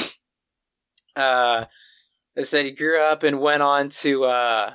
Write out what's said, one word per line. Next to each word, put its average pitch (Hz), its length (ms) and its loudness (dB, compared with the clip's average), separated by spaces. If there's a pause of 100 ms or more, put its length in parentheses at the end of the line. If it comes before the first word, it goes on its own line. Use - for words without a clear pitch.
(1160)
Uh, 123 480 2 (720)
they 139 80 -4
said 147 200 0
he 139 60 -4
grew 156 320 0
up 156 200 0
and 143 180 0
went 147 220 2
on 143 260 2
to, 139 360 -2
uh, 120 500 0